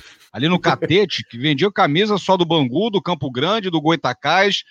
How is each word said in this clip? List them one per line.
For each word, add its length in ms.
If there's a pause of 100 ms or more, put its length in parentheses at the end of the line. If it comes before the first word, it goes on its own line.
(320)
ali 160
no 100
Catete, 680
que 80
vendia 340
camisa 460
só 220
do 80
Bangu, 420
do 140
Campo 280
Grande, 380
do 140
Goitacás, 880